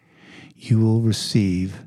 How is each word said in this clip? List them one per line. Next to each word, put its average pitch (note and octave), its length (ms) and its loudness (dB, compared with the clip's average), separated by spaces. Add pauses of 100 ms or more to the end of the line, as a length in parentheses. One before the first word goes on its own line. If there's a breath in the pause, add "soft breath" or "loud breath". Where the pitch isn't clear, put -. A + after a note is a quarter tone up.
(540 loud breath)
you - 240 0
will A2 220 2
receive G2 880 -2